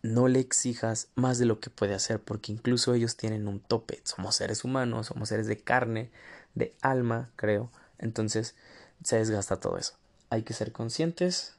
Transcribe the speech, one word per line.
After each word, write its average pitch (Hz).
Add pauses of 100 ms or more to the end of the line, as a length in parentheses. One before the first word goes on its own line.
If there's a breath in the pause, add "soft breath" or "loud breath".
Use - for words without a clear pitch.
no 117
le 127
exijas 120
más 123
de 123
lo 113
que -
puede 101
hacer, 107
porque -
incluso 123
ellos 117
tienen 107
un 98
tope. -
Somos -
seres -
humanos, 123
somos 110
seres 107
de 107
carne, 113 (420 loud breath)
de -
alma, 123
creo. 107 (260 loud breath)
Entonces, 110 (480 loud breath)
se -
desgasta 107
todo -
eso. - (340)
Hay 113
que 113
ser -
conscientes. 170